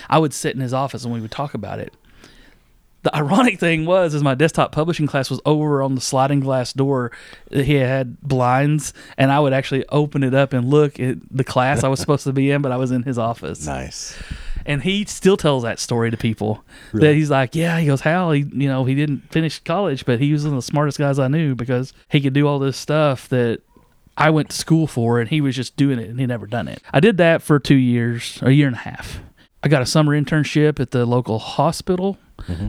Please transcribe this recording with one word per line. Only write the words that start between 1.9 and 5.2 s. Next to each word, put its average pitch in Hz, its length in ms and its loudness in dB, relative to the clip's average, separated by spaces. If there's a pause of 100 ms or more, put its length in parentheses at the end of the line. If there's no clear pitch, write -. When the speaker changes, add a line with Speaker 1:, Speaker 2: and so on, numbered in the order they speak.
Speaker 1:
The - 120 -2
ironic 190 460 2
thing 165 240 0
was, 175 300 2
is 143 80 0
my 139 120 2
desktop 151 380 2
publishing 156 340 -2
class 135 220 -2